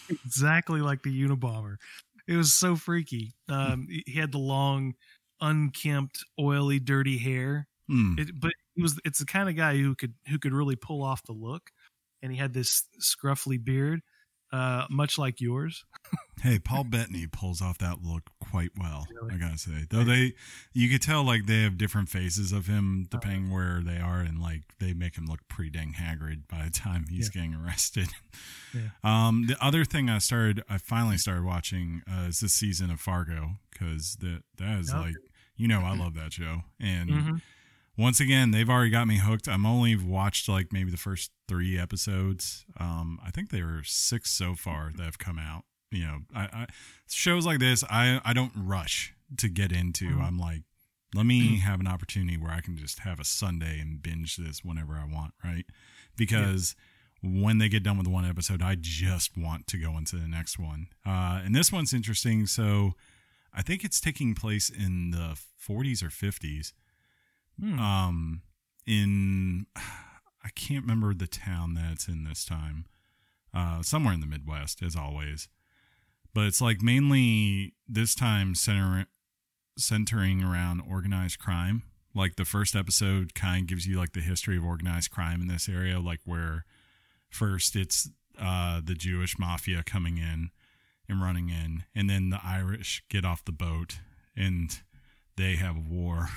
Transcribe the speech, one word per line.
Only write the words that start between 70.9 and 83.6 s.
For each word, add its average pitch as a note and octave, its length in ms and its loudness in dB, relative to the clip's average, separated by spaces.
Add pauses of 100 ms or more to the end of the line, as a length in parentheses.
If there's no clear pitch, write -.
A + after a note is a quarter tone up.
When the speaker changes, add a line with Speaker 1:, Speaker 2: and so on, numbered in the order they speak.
Speaker 2:
the F2 140 -4
town E2+ 480 -4
that E2 180 -2
it's - 160 -8
in D#2+ 160 -4
this D#2 180 -6
time. D#2 440 -6 (640)
Uh, E2+ 280 -2
somewhere C#3 320 2
in E2 60 0
the D2+ 80 -4
Midwest, D2 560 -8
as E2+ 140 -2
always. D2 500 -6 (840)
But G#2+ 120 4
it's, G2+ 160 2
like, A2+ 220 2
mainly A#2 920 6 (140)
this A2+ 260 2
time G#2 400 2
center-, F#2+ 540 2 (680)
centering G#2 680 2
around F2 380 0
organized F#2 580 -2
crime. F#2 440 0 (300)
Like, F#2+ 220 0
the F#2+ 100 -2
first G#2 300 0
episode F#2+ 580 2
kind F#2 300 0